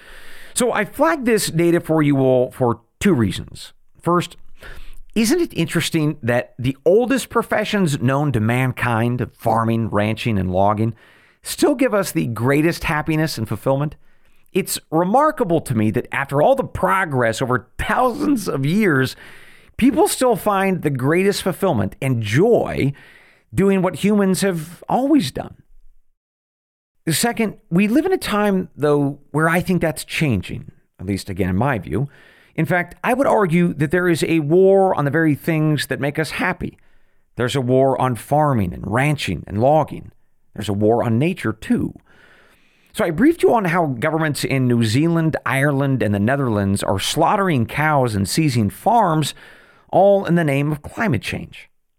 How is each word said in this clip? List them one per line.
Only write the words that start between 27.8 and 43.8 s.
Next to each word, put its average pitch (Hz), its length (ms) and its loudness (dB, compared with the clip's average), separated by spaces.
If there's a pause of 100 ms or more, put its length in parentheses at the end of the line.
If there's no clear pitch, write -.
live 302 180 2
in 381 60 -2
a 359 60 0
time, 202 580 -2
though, 147 420 0 (140)
where 156 160 0
I 175 120 0
think 175 200 0
that's 160 240 -4
changing, - 680 -4 (300)
at 90 60 -14
least, 98 240 -4
again, 90 180 -2
in 92 80 0
my 123 220 0
view. 113 300 -4 (460)
In 160 120 -2
fact, 175 380 -2
I 226 100 0
would 262 120 0
argue 180 480 2
that 147 180 -2
there 180 160 0
is 160 160 0
a 160 160 0
war 190 540 4
on 147 100 -2
the 139 60 0
very 156 240 2
things 156 520 -2
that 131 140 -6
make 147 180 -4
us 156 140 -4
happy. - 440 -6 (600)
There's 123 200 -2
a 139 60 -2
war 131 360 2
on 127 160 0
farming 127 600 0
and 64 120 -12
ranching 117 600 -2
and 101 140 -4
logging. 147 520 0 (420)
There's 101 140 -10
a 101 60 -2
war 107 280 2
on 113 160 0
nature, 151 340 -2
too. - 420 -4 (1000)
So 214 120 -2
I 170 60 0
briefed 254 320 2
you 359 120 6
on 208 120 2
how 170 200 2